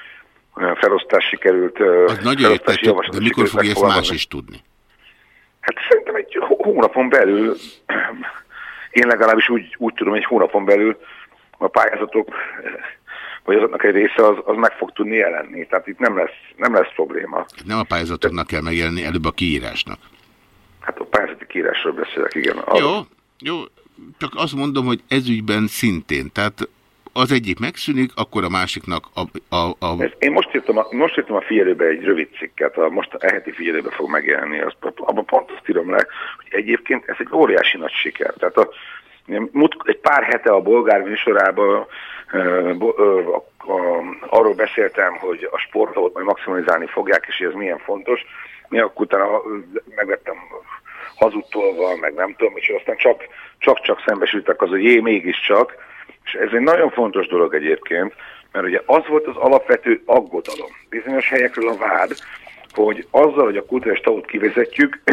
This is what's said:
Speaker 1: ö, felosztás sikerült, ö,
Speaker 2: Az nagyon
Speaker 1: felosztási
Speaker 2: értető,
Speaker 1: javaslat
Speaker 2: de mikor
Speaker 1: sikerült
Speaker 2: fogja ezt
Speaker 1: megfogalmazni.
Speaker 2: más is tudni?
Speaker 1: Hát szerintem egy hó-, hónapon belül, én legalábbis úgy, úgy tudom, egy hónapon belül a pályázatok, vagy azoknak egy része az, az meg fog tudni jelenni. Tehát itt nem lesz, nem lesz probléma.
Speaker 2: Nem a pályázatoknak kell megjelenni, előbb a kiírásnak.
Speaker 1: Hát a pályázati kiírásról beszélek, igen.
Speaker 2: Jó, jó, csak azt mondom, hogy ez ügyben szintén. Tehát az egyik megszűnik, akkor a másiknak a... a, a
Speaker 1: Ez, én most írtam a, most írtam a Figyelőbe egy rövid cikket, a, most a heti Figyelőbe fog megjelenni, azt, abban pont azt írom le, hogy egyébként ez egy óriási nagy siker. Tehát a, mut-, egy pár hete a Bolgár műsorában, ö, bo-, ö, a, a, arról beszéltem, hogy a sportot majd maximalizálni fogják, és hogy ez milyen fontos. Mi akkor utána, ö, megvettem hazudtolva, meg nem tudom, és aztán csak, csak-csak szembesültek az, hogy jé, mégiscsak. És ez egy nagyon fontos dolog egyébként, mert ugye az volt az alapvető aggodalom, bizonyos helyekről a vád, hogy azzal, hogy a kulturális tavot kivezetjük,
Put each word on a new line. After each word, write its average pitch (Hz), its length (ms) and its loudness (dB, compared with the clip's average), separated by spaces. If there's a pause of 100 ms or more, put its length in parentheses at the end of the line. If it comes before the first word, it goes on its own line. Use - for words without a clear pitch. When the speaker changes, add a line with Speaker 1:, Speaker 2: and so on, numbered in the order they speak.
(560)
Speaker 1:
ö, 90 180 -2
felosztás 98 500 2
sikerült, 92 560 2
ö, 90 240 6
Speaker 2:
Az 90 140 2
nagyon 127 240 0
Speaker 1:
felosztási 110 80 8
Speaker 2:
értető, - 380 2
Speaker 1:
javaslat 92 280 0
Speaker 2:
de 104 60 -2
mikor 113 240 2
Speaker 1:
sikerült 98 40 -2
Speaker 2:
fogja 104 200 2
ezt 98 100 -2
Speaker 1:
megfogalmazni. 98 280 4
Speaker 2:
más 87 80 -2
is - 100 -4
tudni? - 300 -14 (1040)
Speaker 1:
Hát - 160 -4 (120)
szerintem 440 260 2
egy - 260 -8
hó-, - 220 2
hónapon 127 460 2
belül, 110 480 4 (1300)
én 120 160 2
legalábbis 113 420 4
úgy, 117 300 -2
úgy 113 160 -4
tudom, 104 200 0
egy 110 100 -2
hónapon 101 400 2
belül 104 340 4 (600)
a 95 100 0
pályázatok, 107 680 0 (1080)
vagy 98 120 4
azoknak 107 280 2
egy 101 100 4
része 107 320 4
az, 104 180 6
az 110 120 0
meg 113 160 2
fog - 200 -8
tudni 107 240 -2
jelenni. 85 500 -2
Tehát 92 200 -2
itt 98 120 -12
nem 110 180 0
lesz, 82 220 -2 (180)
nem 117 180 0
lesz 90 200 2
probléma. 80 520 -4 (180)
Speaker 2:
Nem 104 140 -4
a 107 40 -2
pályázatoknak 85 640 -4
kell 78 160 -6
megjelenni, 82 420 -2
előbb 80 200 -4
a 80 60 0
kiírásnak. 67 680 -4 (800)
Speaker 1:
Hát - 200 -8
a - 40 -8
pályázati 92 420 -2
kiírásról 82 460 -2
beszélek, - 420 -6
igen. 76 280 -4 (120)
Speaker 2:
Jó, 160 260 2 (380)
jó, 156 180 -8 (600)
csak - 160 -8
azt 160 200 -4
mondom, 139 320 -2
hogy 120 220 0
ez 131 200 0
ügyben 110 380 0
szintén. 78 640 -2
Tehát - 360 -4 (440)
az 131 200 0
egyik 110 260 0
megszűnik, 127 560 -2
akkor 104 300 -4
a 87 40 -2
másiknak 92 560 -4 (100)
a... 87 60 -6 (360)
a, 87 220 0
a 85 240 -4
Speaker 1:
Ez, - 160 -2
én 143 140 0
most - 220 0
írtam 117 240 0
a, 110 120 2
most 151 280 0
írtam 110 180 -2
a 95 40 0
Figyelőbe 90 440 2
egy 80 180 0
rövid 85 260 0 (100)
cikket, - 380 -4
a, 80 120 2
most 92 260 -6
a 95 160 -2
heti 98 200 -6
Figyelőbe 80 400 -4
fog 73 200 -6
megjelenni, 76 500 -2
azt, 80 160 -4 (200)
abban - 280 -2
pont - 260 -2
azt - 180 -10
írom 87 220 -2
le, 101 160 0 (300)
hogy - 100 -20 (140)
egyébként 117 460 -4
ez - 120 -8
egy - 140 -8
óriási 127 460 2
nagy 80 140 -8
siker. - 460 -4
Tehát 90 180 -2
a, 104 120 4 (840)
mut-, 143 320 2
egy - 140 0
pár 143 240 4
hete 117 280 0
a 95 100 6
Bolgár 104 420 4
műsorában, 101 840 0 (440)
ö, 90 480 0
bo-, - 200 0
ö, 101 200 6
a, 87 540 -4
a, 87 300 0 (260)
arról 107 260 6
beszéltem, 101 580 0
hogy 87 380 -6
a - 80 -4
sportot 98 560 0
majd 92 120 -6
maximalizálni 87 600 0
fogják, 95 420 0
és - 80 -8
hogy 90 100 -4
ez 80 80 -4
milyen 92 240 -6
fontos. 101 420 -4 (480)
Mi 113 100 -2
akkor 113 280 0
utána, 98 180 2
ö, 107 320 -2 (380)
megvettem 98 400 -4 (800)
hazudtolva, 98 800 0
meg 76 180 -4
nem 95 240 -4
tudom, 110 180 0
és - 120 -4 (100)
aztán - 180 -6
csak, - 260 2 (360)
csak-csak - 480 2
szembesültek 98 560 0
az, 92 60 2
hogy 95 160 0
jé, 120 160 6
mégiscsak. 104 760 0 (500)
És - 80 -10
ez 101 200 -2
egy 117 80 0
nagyon 160 300 4
fontos 98 360 -2
dolog 82 280 0
egyébként, 80 600 -2 (380)
mert 92 140 -4
ugye 90 200 0
az 156 220 4
volt 151 180 2
az 131 100 -8
alapvető 131 680 2
aggodalom, 90 640 0 (180)
bizonyos 127 400 -4
helyekről 123 400 0
a 113 80 -2
vád, 95 340 0 (640)
hogy 107 360 0
azzal, 143 340 4
hogy 101 120 0
a 98 80 -4
kulturális 123 360 -2
tavot 110 260 0
kivezetjük, 117 760 0 (120)